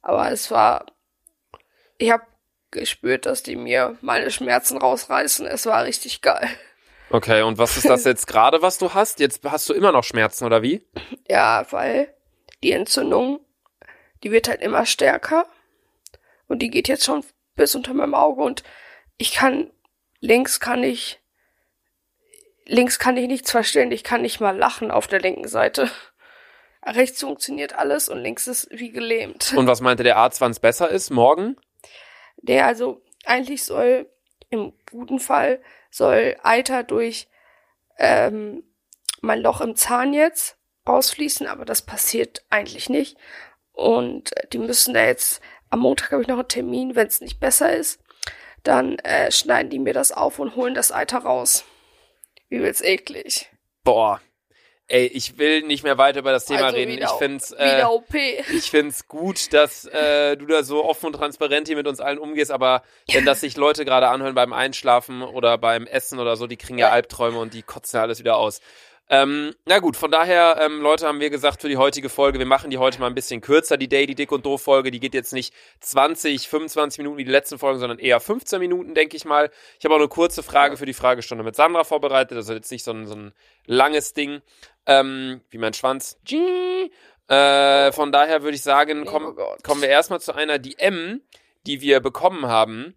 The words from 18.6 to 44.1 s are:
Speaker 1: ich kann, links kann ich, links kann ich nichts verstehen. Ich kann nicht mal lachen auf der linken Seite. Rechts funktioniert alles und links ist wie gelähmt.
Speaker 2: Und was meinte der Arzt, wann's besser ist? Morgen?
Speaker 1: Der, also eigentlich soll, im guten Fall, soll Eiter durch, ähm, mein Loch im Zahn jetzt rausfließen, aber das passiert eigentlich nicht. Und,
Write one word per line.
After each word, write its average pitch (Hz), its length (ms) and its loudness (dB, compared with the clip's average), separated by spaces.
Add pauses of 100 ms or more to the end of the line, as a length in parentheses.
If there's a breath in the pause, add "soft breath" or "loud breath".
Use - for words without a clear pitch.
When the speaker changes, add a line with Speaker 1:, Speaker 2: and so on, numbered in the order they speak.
Speaker 1:
ich - 160 -6
kann, 269 380 0 (500)
links 247 400 2
kann 247 220 -2
ich, 247 380 -6 (1500)
links 247 320 2
kann 254 180 0
ich 247 120 -2
nichts 254 220 -4
verstehen. 240 420 2
Ich 226 120 -8
kann 240 180 -2
nicht 240 180 -6
mal 196 160 0
lachen 220 340 -2
auf - 160 0
der 196 140 -2
linken - 280 -4
Seite. - 420 0 (960 loud breath)
Rechts 254 360 0
funktioniert 285 540 -8
alles 285 340 0
und - 140 -8
links - 240 -8
ist 247 240 -8
wie 233 200 -14
gelähmt. 226 680 -6
Speaker 2:
Und 131 100 6
was 123 140 4
meinte 123 240 2
der 120 120 6
Arzt, 117 240 4
wann's 117 200 0
besser 120 280 2
ist? 185 220 -2
Morgen? 156 460 4 (800 loud breath)
Speaker 1:
Der, - 300 2
also 247 360 -2 (240)
eigentlich 262 380 -2
soll, - 440 0 (400)
im 214 240 -6 (180)
guten 247 280 -8
Fall, 254 420 0 (300 soft breath)
soll - 520 2
Eiter 247 420 0
durch, 226 440 -4 (680)
ähm, 208 640 0 (580)
mein 226 200 0
Loch 226 200 0
im 233 140 -4
Zahn 247 400 0
jetzt 320 420 0 (320)
rausfließen, 285 600 0
aber - 160 -10
das - 180 -4
passiert - 640 -4
eigentlich - 400 -4
nicht. 277 300 -2 (540 loud breath)
Und, - 640 -2